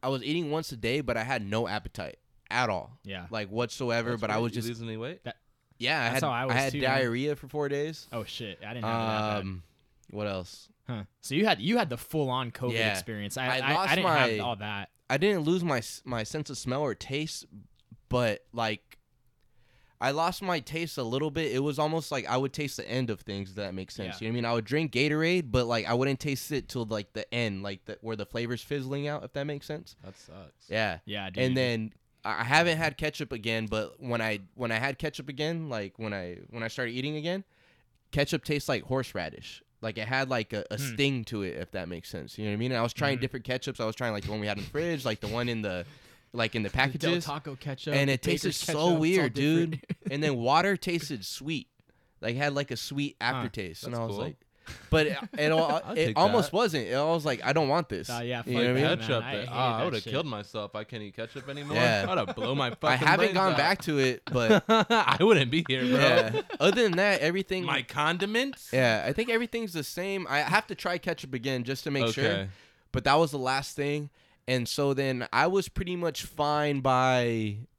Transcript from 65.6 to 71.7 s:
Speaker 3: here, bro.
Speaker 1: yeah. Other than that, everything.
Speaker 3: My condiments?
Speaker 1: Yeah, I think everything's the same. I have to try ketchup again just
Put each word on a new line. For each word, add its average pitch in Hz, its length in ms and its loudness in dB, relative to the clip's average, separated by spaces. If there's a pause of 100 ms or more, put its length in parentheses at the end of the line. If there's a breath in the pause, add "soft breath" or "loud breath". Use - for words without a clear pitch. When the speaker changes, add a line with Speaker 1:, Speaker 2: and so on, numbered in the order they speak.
Speaker 3:
here, 131 200 2
bro. 254 120 4
Speaker 1:
yeah. 117 420 6 (180)
Other 202 240 6
than 202 140 4
that, 196 240 4
everything. 185 440 0
Speaker 3:
My 135 160 0
condiments? 190 920 -2
Speaker 1:
Yeah, 117 340 4
I 139 60 0
think 233 160 -2
everything's 226 440 0
the 160 100 -4
same. 190 460 -4
I 139 100 2
have 170 280 4
to 202 80 -6
try 180 220 -2
ketchup 156 360 -4
again 127 300 -2
just 131 220 -4